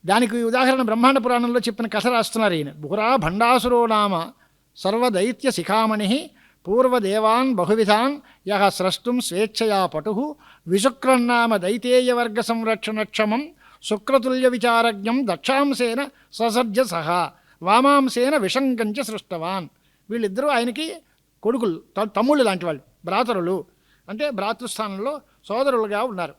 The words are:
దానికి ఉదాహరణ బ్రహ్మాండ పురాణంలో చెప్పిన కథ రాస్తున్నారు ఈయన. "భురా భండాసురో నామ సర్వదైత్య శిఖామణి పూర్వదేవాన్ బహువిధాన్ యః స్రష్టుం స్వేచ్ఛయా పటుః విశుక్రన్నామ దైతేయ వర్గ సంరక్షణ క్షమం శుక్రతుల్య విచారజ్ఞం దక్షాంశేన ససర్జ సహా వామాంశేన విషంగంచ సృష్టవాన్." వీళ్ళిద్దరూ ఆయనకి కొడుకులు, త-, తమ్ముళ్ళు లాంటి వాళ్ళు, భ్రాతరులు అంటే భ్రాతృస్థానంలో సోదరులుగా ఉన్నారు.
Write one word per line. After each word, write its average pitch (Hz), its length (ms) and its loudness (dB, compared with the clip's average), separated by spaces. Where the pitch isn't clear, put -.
దానికి 233 360 2
ఉదాహరణ 254 400 2
బ్రహ్మాండ 240 360 4
పురాణంలో 240 420 0
చెప్పిన 226 260 -4
కథ 208 200 -4
రాస్తున్నారు 226 480 0
ఈయన. 147 180 -4
"భురా 196 440 0
భండాసురో 233 680 2
నామ 202 440 0
సర్వదైత్య 226 760 0
శిఖామణి 220 800 0
పూర్వదేవాన్ 233 880 2
బహువిధాన్ 214 640 2
యః 202 200 2
స్రష్టుం 220 520 -2
స్వేచ్ఛయా 208 680 -2
పటుః 180 480 -4
విశుక్రన్నామ 233 920 2
దైతేయ 247 560 2
వర్గ 240 280 0
సంరక్షణ 220 600 -2
క్షమం 220 460 -2
శుక్రతుల్య 254 680 0
విచారజ్ఞం 233 760 0
దక్షాంశేన 254 800 0
ససర్జ 226 480 0
సహా 170 520 -2
వామాంశేన 262 720 2
విషంగంచ 233 680 -2
సృష్టవాన్." 185 680 -8
వీళ్ళిద్దరూ 226 380 -2
ఆయనకి 277 480 -2
కొడుకులు, 220 400 -2
త-, 208 200 -4
తమ్ముళ్ళు 262 280 2
లాంటి 185 220 -2
వాళ్ళు, 151 160 -6
భ్రాతరులు 190 600 -2
అంటే 240 220 -6
భ్రాతృస్థానంలో 220 880 -6
సోదరులుగా 220 540 0
ఉన్నారు. 185 360 -6